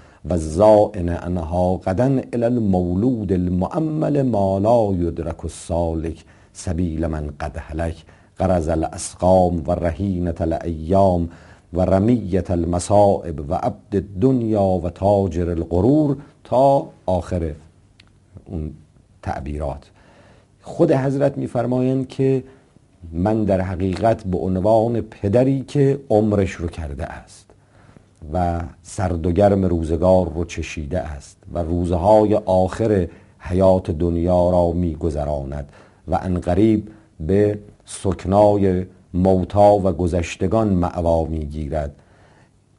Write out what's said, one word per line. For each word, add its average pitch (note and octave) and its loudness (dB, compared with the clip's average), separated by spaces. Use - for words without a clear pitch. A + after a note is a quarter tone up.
و D2 -6
الزائن F2+ 4
عنها F2+ -2
غداً F#2 -2
الی A#2+ -2
المولود G#2 0
المؤمل C#3+ -2
ما G2 0
لا G#2+ 2
یدرک E2 -4
السالک E2 -6
سبیل E2 -4
من D2+ -6
قد D#2 -8
هلک D#2+ -8
غرز F2+ 2
الاسقام F2 0
و F2 -2
رهینة F2 -4
الایام E2+ 0
و E2+ -2
رمیة F#2+ 2
المصائب F2 0
و F2 -2
عبد - -6
الدنیا G2+ 0
و E2+ -6
تاجر F#2 0
الغرور» A#2 2
تا C3+ 2
آخر E2+ -4
اون D#2 -10
تعبیرات. D2 -8
خود E3+ 0
حضرت C#3 0
می‌فرمایند B2+ -2
که C3+ 0
من G#2+ 0
در F#2+ 2
حقیقت F#2+ -2
به F2+ -2
عنوان G#2+ 0
پدری B2 0
که C#3 0
عمرش G#2 2
رو E2+ -8
کرده D2+ -10
است - -16
و E2+ -2
سرد E2+ -4
و F2 2
گرم G2+ 4
روزگار E2+ 2
رو E2+ -4
چشیده D#2 -8
است C#2+ -12
و D2+ -6
روزهای F2+ 2
آخر F#2 0
حیات F#2 2
دنیا F2 2
را F2 2
می‌گذراند D2 -4
و E2+ 0
عنقریب F#2+ 0
به G2+ 0
سکنای F#2+ 2
موتا F#2+ 4
و F#2+ 2
گذشتگان F2+ -2
مأوا E2 0
می‌گیرد، D2+ -6